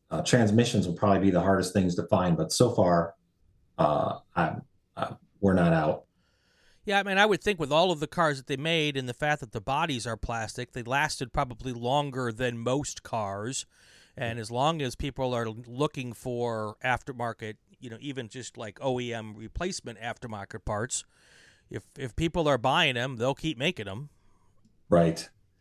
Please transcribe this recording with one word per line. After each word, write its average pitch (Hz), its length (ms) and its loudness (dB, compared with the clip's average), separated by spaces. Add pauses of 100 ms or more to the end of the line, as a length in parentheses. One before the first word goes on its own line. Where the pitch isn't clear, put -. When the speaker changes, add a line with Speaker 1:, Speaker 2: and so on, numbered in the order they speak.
(120)
Speaker 1:
uh, 82 100 -2
transmissions 107 680 4
will 82 80 -2
probably 98 240 4
be 95 120 4
the 87 100 4
hardest 92 320 2
things 90 220 4
to 85 120 -2
find, 90 300 4
but 82 140 -2
so 120 200 4
far, - 440 4 (600)
uh, - 420 0 (160)
I'm, 82 260 -2 (340)
uh, - 200 -6 (260)
we're 95 120 6
not 165 200 6
out. 80 300 2 (840)
Speaker 2:
Yeah, 202 140 2
I 196 40 0
mean, 196 140 0
I 208 80 8
would 196 160 4
think 202 180 0
with 139 120 -2
all 175 200 6
of 151 80 0
the 151 80 -2
cars 151 300 2
that 131 80 -14
they 139 120 -4
made 151 380 0
and 127 140 -4
the 120 60 -6
fact 151 260 -2
that 120 120 -14
the 117 60 -4
bodies 135 460 -2
are 113 100 -4
plastic, 117 580 -6
they 123 100 -8
lasted 135 500 -2
probably 127 400 -4
longer 127 580 -2
than 120 280 -4
most 127 420 -4
cars. 107 640 -6 (500)
And 117 220 -6
as 110 140 -8
long 147 320 0
as 123 120 -4
people 131 380 -4
are 117 160 -2
looking 123 640 -6
for 117 720 -4
aftermarket, 120 680 -4 (240)
you 123 100 -14
know, 110 100 -12
even 127 300 -10
just, - 260 -14
like, 110 260 -12
O 127 180 0
E 120 120 -4
M 110 240 -8
replacement 113 640 -8
aftermarket 110 640 -10
parts, 110 400 -4 (680)
if, - 160 -10 (100)
if 131 180 -8
people 160 320 0
are 135 120 4
buying 135 360 2
'em, 127 220 -4
they'll 127 160 2
keep 151 240 -4
making 127 300 -4
'em. 117 220 -10 (800)
Speaker 1:
Right. 85 400 4 (340)